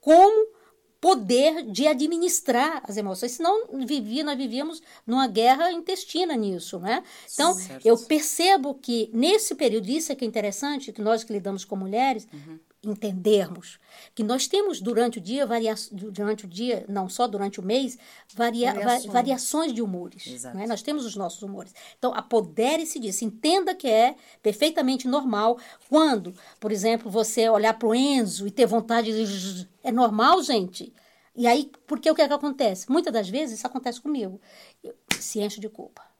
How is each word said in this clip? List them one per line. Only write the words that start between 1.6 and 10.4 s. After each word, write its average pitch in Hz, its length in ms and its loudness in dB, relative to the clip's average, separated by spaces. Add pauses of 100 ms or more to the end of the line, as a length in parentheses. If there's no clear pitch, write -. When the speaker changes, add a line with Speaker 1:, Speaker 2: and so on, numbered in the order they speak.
Speaker 1:
de 220 160 0
administrar 302 960 0
as 202 120 -8
emoções. 202 340 -6
Senão, 381 360 0 (180)
vivia, 247 380 -4
nós 294 140 -4
vivíamos 277 440 -6 (260)
numa 254 200 2
guerra 254 440 4
intestina 339 640 -4
nisso, 196 420 -4
né? 196 240 -4 (320)
Então, 330 200 2
Speaker 2:
Certo. 269 320 -6
Speaker 1:
eu 226 120 8
percebo 302 760 2
que 233 380 -2
nesse 320 420 2
período, 220 340 0
isso 311 220 -2
é 269 40 -4
que 254 100 -6
é - 20 -2
interessante, 220 640 -4